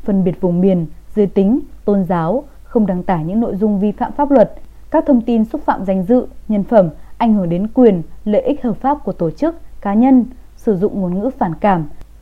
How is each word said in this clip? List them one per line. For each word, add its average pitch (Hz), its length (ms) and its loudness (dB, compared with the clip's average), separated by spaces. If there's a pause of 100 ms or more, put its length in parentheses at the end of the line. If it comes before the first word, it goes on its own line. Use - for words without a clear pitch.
phân 196 200 0
biệt 175 180 -2
vùng 180 200 0
miền, 185 240 2 (300)
giới 208 120 2
tính, 202 320 2 (260)
tôn 202 200 2
giáo, 175 380 -2 (200)
không 220 220 0
đăng 180 180 -2
tải 160 220 -2
những 190 140 -2
nội 240 160 -2
dung 202 240 0
vi 208 120 0
phạm - 200 -4
pháp 285 200 0
luật, 247 220 4 (380)
các 320 160 2
thông 254 140 4
tin 220 240 0
xúc 294 200 -8
phạm 214 200 -2
danh 190 180 0
dự, 240 240 2 (200)
nhân 202 160 0
phẩm, 190 260 4 (280)
ảnh 226 160 2
hưởng 190 160 0
đến 180 240 -2
quyền, 214 280 6 (240)
lợi 208 160 2
ích - 220 -2
hợp 226 140 -2
pháp 285 260 -2
của 190 100 -4
tổ 165 180 -2
chức, 320 240 -2 (260)
cá 202 120 -2
nhân, 247 320 4 (300)
sử 208 220 -2
dụng 196 240 -2
ngôn 180 180 -2
ngữ 214 180 -2
phản 180 240 -2
cảm, 185 240 2 (360)